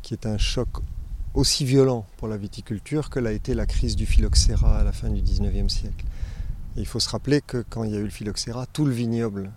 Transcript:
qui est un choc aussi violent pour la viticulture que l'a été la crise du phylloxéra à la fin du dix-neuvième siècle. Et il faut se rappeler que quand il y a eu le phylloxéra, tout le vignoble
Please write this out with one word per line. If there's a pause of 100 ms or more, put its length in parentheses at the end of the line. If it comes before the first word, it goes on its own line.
qui
est
un
choc (640)
aussi
violent (120)
pour
la
viticulture
que
l'a
été
la
crise
du
phylloxéra
à
la
fin
du
dix-neuvième
siècle. (680)
Et
il
faut
se
rappeler
que
quand
il
y
a
eu
le
phylloxéra,
tout
le
vignoble